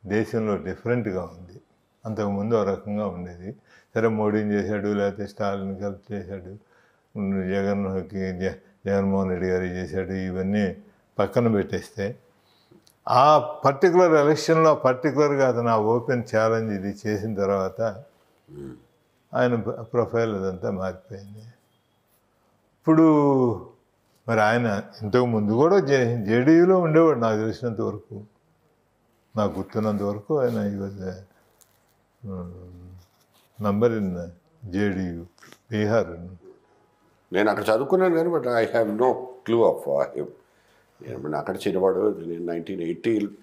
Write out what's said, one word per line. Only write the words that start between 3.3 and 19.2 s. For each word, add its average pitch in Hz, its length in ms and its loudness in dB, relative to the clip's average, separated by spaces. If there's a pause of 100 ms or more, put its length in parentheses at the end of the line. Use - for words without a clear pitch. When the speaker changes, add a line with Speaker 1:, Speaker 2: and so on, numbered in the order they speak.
Speaker 1:
సరే 113 140 0
మోడీని 107 460 0
చేశాడు, 101 340 -2
లేకపోతే 101 380 -2
స్టాలిన్ 98 540 -6
కలిసి 101 340 -10
చేశాడు, 95 400 -12 (920)
జగన్కి 95 920 -4
జ-, 92 180 -4 (280)
జగన్మోహన్ 98 440 0
రెడ్డి 90 160 -2
గారు 92 180 0
చేశాడు, 92 480 -6
ఇవన్నీ 95 640 -2 (420)
పక్కన 117 340 0
పెట్టేస్తే 101 680 -4 (920)
ఆ 143 300 6
పర్టికులర్ 165 760 4
ఎలక్షన్లో 156 640 4
పర్టికులర్గా 135 760 2
అతను 120 200 0
ఆ 113 80 4
ఓపెన్ 117 460 0 (140)
ఛాలెంజ్ 113 380 0
ఇది 98 320 -6
చేసిన 107 280 -4
తర్వాత 98 680 -2 (500)
Speaker 2:
Hmm. 143 160 -14 (640)